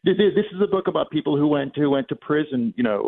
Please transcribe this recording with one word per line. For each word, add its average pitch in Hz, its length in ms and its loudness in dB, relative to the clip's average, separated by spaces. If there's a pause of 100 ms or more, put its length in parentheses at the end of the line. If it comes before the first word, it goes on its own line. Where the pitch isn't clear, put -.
th-, 180 120 4
th-, 196 180 4
this 208 180 0
is 180 80 -6
a 202 60 2
book 190 220 -2
about 160 220 -2
people 151 260 -2
who 147 100 2
went, 143 300 0
who 143 120 2
went 135 200 0
to - 80 -6
prison, 139 600 -2
you 123 60 -2
know, 104 260 0